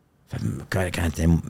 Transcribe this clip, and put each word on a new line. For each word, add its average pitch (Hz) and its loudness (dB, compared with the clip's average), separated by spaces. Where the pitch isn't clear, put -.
فكان-، 98 -4
كانت 82 2